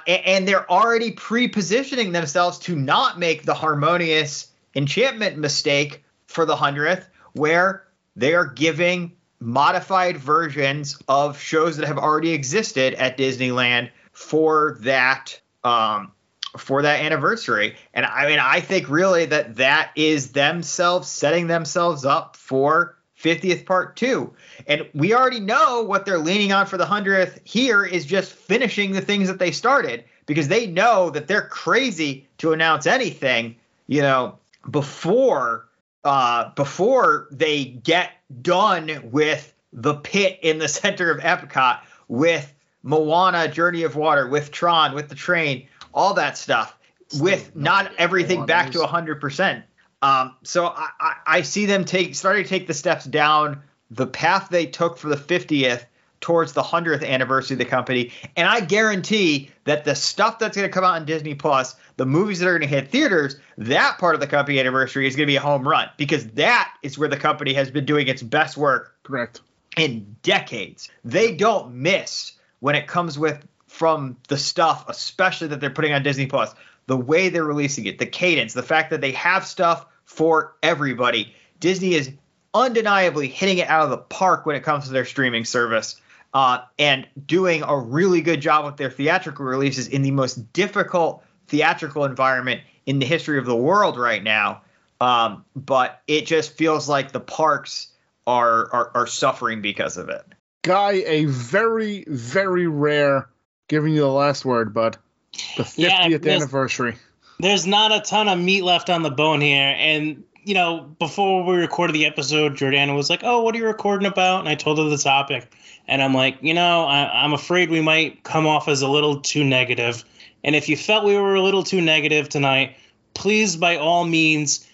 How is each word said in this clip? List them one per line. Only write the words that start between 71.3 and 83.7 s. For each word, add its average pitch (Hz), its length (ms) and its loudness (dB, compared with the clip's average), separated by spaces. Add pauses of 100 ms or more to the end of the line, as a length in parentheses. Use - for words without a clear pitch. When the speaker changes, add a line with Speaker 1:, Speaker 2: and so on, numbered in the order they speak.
Speaker 1:
don't 165 420 -2
miss 156 580 -4 (260)
when 147 160 0
it 143 120 -2
comes 170 300 -4
with, 147 280 -4 (220)
from 147 500 -2 (100)
the 143 100 -2
stuff, 151 500 -2
especially 180 600 -4
that 143 100 -8
they're 139 100 -4
putting 147 240 -2
on 139 80 2
Disney 135 240 0
Plus, 120 300 -2 (320)
the 131 100 0
way 156 320 2
they're 165 140 -2
releasing 143 420 -4
it, 95 140 -8
the 127 80 -2
cadence, 147 460 -2
the 123 100 -6
fact 156 260 0
that 151 120 -4
they 135 100 -2
have 185 340 0
stuff 170 400 -2 (200)
for 156 580 0
everybody. 123 720 0 (240)
Disney 185 340 0
is 139 180 -2 (420)
undeniably 202 760 2
hitting 190 320 0
it 156 80 0
out 156 160 4